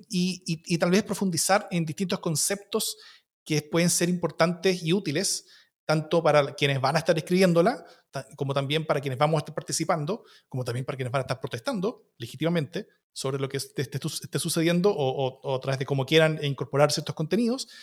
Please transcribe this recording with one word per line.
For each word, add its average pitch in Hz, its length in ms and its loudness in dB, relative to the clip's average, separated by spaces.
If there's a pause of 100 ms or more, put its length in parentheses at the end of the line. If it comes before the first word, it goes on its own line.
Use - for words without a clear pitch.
y, 180 360 -2
y, 165 280 -4
y 165 40 2
tal 180 140 2
vez 208 120 4
profundizar 190 680 0
en 170 140 0
distintos 180 340 -4
conceptos 202 800 -2 (460)
que 147 180 0
pueden 170 280 2
ser 175 200 2
importantes 175 760 0
y 160 100 2
útiles, 185 540 -2 (380)
tanto 156 360 2
para 143 320 4
quienes 139 280 0
van 135 160 2
a - 20 2
estar 160 180 2
escribiéndola, 180 680 4 (260)
ta-, 135 240 -10
como 139 180 -4
también 143 320 -2
para 151 140 0
quienes 135 180 -6
vamos 156 180 2
a 151 40 2
estar 151 160 -8
participando, 165 680 -4 (240)
como 127 160 -4
también 123 200 -6
para 139 120 -6
quienes 127 140 -6
van 135 100 0
a - 20 -2
estar 127 160 -4
protestando - 800 -6
legítimamente 156 680 -4 (260)
sobre 135 260 -4
lo 135 80 -4
que 135 100 -6
esté, - 260 -6
esté 135 160 -8
su-, - 220 -8
esté - 160 -6
sucediendo 175 540 2
o, 196 40 0
o, 135 460 -2
o 135 140 -4
a 127 60 0
través 135 180 -2
de 135 60 -4
cómo 135 200 -2
quieran 156 380 4
incorporar 143 480 2
ciertos 147 240 -4
contenidos, 226 540 -2 (140)